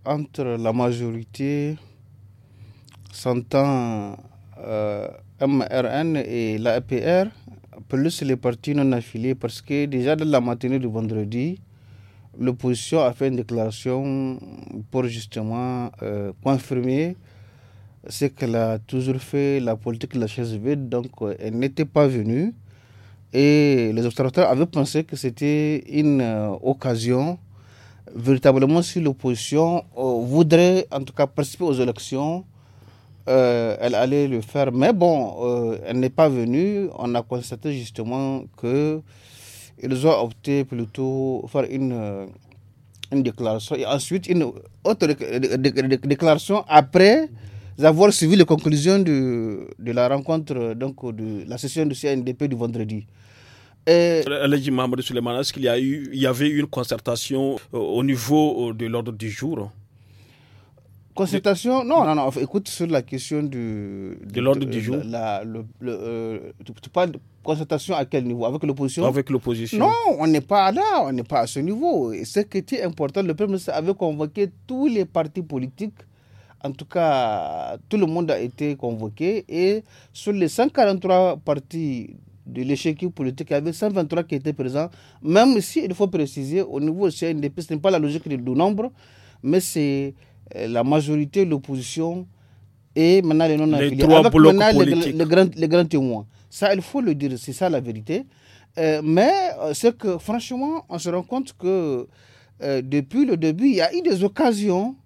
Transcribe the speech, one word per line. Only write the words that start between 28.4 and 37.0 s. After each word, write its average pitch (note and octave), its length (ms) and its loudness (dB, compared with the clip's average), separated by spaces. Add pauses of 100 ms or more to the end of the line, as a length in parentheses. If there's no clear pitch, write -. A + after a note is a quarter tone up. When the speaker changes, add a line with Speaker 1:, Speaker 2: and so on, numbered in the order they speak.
Speaker 1:
si F3 180 -4
l'opposition, D3 840 0 (140)
euh, B2+ 260 0
voudrait, E3+ 680 4
en C#3 120 -4
tout C3 100 -14
cas, C#3+ 140 2
participer D3 380 -6
aux D#3+ 100 2
élections, C3+ 680 -2 (840)
euh, A#2+ 520 4
elle A#2+ 140 0
allait C3+ 340 2
le B2 120 -2
faire. C3+ 320 -2
Mais C#3 200 4
bon, D#3+ 480 2
euh, A#2+ 460 -2
elle A#2+ 140 -2
n'est C3 100 0
pas D#3 180 4
venue. D#3 600 0 (100)
On A#2+ 160 -4